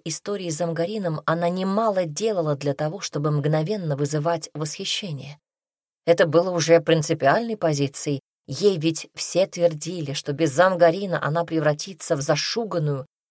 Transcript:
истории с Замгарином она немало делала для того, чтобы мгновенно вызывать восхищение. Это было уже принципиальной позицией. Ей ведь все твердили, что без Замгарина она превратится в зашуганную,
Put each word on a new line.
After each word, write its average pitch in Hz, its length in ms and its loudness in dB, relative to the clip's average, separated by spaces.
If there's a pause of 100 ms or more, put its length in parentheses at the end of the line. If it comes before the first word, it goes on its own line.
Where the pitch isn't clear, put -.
истории 185 440 -6
с 151 80 -4
Замгарином 170 680 -2
она 170 240 0
немало 190 560 0
делала 165 500 -2
для 143 180 -2
того, 156 260 -4
чтобы 151 320 -4
мгновенно 156 640 0
вызывать 151 580 -2
восхищение. 151 840 -8 (680)
Это 170 220 4
было 170 240 4
уже 165 280 6
принципиальной 165 800 2
позицией. 143 640 -2 (260)
Ей 180 300 2
ведь 160 380 -2
все - 320 0
твердили, 165 680 -2
что 147 200 -6
без 151 180 0
Замгарина 175 720 4
она 160 220 0
превратится 160 680 -2
в 139 60 -2
зашуганную, 156 840 -2 (260)